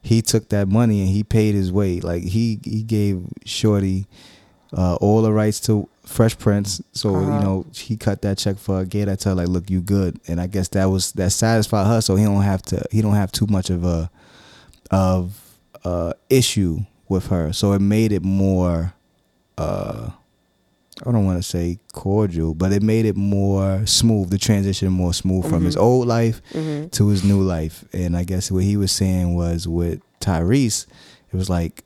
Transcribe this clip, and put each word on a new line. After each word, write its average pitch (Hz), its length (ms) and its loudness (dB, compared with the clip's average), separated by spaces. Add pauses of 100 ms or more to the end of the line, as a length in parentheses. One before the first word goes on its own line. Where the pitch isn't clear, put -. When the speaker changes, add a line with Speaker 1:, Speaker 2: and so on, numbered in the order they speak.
Speaker 1:
he 113 180 2
took 110 280 -2
that 101 200 0
money 107 320 2
and 95 80 0
he 101 140 0
paid 107 320 2
his 95 180 0
way. 92 280 0
Like, 87 240 -4
he, 110 400 -2
he 110 180 -4
gave 104 400 0 (240)
Shorty, 98 600 0 (720)
uh, 90 200 2
all 107 260 4
the 110 100 2
rights 107 280 0
to 107 280 0 (160)
Fresh - 340 0
Prince. 101 440 0 (100)
So, 101 220 -2
Speaker 2:
Uh-huh. 95 240 0
Speaker 1:
you - 60 0
know, 95 280 -2
he - 240 -8
cut 101 260 -2
that 98 160 0
check 98 200 -4
for 95 200 -2
her, 95 60 -2
gave 101 220 -2
that 98 140 -2
to 101 100 0
her, 95 60 0
like, 87 120 0
'Look, 90 220 -2
you 92 100 0
good.'" 92 460 0
And 85 140 -4
I 90 80 -4
guess 92 200 -4
that 95 220 2
was, 95 220 -2
that 95 200 -2
satisfied 110 540 2
her. 113 140 2
So 98 160 0
he 104 80 4
don't 101 180 2
have 98 220 0
to, - 260 -4
he 107 100 2
don't 104 140 2
have 101 180 0
too - 140 0
much 98 240 0
of 87 140 0
a, 85 260 0 (800)
of, 92 480 0 (460)
uh, 87 280 -4 (160)
issue 98 520 2 (280)
with 92 200 0
her. 82 240 0
So 101 200 0
it 98 80 2
made 107 320 2
it 95 120 0
more, 92 720 0 (640)
uh, - 520 -6 (920)
I 127 60 -4
don't 110 140 2
wanna 92 180 0
say 87 360 -4 (140)
cordial, 87 600 -2
but 90 180 0
it 101 100 2
made 110 240 2
it 101 100 0
more 98 680 0
smooth, 104 440 2
the 98 80 0
transition 98 540 0
more 90 220 0
smooth 92 340 -2
from 85 160 0
his 90 100 0
Speaker 2:
Mm-hmm. 95 100 2
Speaker 1:
old 123 220 4
life 117 340 0 (120)
Speaker 2:
Mm-hmm. 156 360 -6
Speaker 1:
to 104 200 2
his 98 160 2
new 98 160 4
life. 85 520 -4
And 90 240 -2
I 87 80 -2
guess 92 260 -4
what 92 140 0
he 101 120 2
was 95 160 0
saying 90 420 0
was 85 320 -2
with 85 340 -2 (200)
Tyrese, 98 680 0 (460)
it - 40 -6
was 92 140 -4
like 85 360 -2